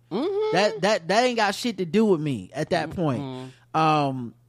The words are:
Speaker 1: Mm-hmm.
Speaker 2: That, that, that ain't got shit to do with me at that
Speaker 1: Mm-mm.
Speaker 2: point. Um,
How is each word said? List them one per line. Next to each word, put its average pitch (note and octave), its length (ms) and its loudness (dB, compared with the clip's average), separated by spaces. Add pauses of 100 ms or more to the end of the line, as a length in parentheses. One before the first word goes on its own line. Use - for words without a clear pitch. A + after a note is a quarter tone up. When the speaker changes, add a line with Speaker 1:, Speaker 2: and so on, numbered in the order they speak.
(120)
Speaker 1:
Mm-hmm. G4 440 -2
Speaker 2:
That, G#3 260 2
that, F#3 260 0
that G#3 160 4
ain't B3 140 0
got G3+ 180 2
shit A#3 240 -4
to F#3 60 -2
do G3 200 2
with F#3 160 4
me B2+ 320 -4
at D3+ 180 -4
that D#3+ 180 0
Speaker 1:
Mm-mm. C#3+ 60 -12
Speaker 2:
point. C3 580 -2 (200)
Um, D3 600 0 (160)